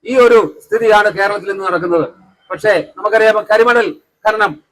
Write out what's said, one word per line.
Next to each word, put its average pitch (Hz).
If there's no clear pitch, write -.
ഈ 254
ഒരു 233
സ്ഥിതിയാണ് 214
കേരളത്തിൽ 196
ഇന്ന് 196
നടക്കുന്നത്. 170
പക്ഷേ 185
നമുക്കറിയാം, 214
കരിമണൽ 226
ഖനനം 208